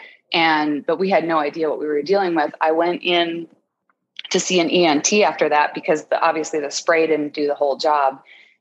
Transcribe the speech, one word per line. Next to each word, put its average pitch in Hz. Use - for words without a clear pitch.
And, 156
but 165
we 190
had 160
no 165
idea 151
what 120
we 147
were 147
dealing 180
with. 151
I 160
went 170
in 170
to 190
see 185
an 165
E 175
N 151
T 208
after 160
that 147
because 151
the, -
obviously 156
the 143
spray 160
didn't 147
do 147
the 143
whole 139
job. 143